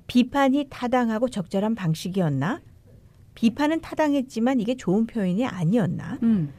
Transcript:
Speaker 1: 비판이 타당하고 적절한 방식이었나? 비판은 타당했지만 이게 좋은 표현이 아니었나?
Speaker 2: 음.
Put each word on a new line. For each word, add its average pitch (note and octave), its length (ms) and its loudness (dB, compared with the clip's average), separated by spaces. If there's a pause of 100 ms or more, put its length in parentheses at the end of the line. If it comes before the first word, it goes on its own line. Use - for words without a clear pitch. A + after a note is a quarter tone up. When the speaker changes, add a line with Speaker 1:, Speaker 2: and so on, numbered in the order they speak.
Speaker 1:
비판이 C4+ 600 2
타당하고 A#3+ 600 0
적절한 G3+ 480 -2
방식이었나? E3+ 840 -2 (760)
비판은 D4 480 0
타당했지만 C#4 760 0
이게 A3+ 160 0
좋은 A3 320 0
표현이 G3+ 400 -2
아니었나? F#3 760 -2
Speaker 2:
음. F#3 340 2